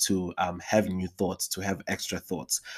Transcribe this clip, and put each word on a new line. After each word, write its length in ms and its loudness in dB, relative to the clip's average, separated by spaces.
to, 320 2
um, 200 0
have 300 4
new 180 0
thoughts, 400 0
to 140 -4
have 260 -2
extra 320 -2
thoughts. 440 -4